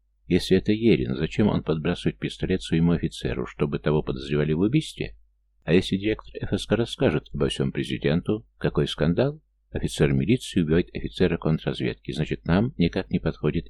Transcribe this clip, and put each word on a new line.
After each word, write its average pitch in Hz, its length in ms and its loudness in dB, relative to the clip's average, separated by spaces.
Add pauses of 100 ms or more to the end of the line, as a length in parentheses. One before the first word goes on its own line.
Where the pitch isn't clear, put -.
(260)
Если 92 320 4
это 107 140 2
Ерин, 78 440 2
зачем 80 320 2
он 82 140 0
подбрасывает 80 560 -2
пистолет - 440 -4
своему 85 300 2
офицеру, - 540 -4
чтобы 71 320 -4
того 76 240 0
подозревали 73 500 -2
в 78 80 0
убийстве? - 560 -2 (480)
А 78 80 0
если 95 240 4
директор 107 340 -4 (120)
Ф - 180 -2
С - 60 -12
К 104 100 2
расскажет 107 560 0
обо 71 160 0
всём 67 240 -2
президенту, 71 720 -2 (120)
какой 76 280 0
скандал? 113 540 0 (300)
Офицер 78 420 0
милиции 85 480 0
убивает 82 340 2
офицера - 440 -2
контрразведки, - 760 -4
значит, 73 320 -4
нам 101 320 2
никак 87 340 0
не 90 100 0
подходит - 500 -2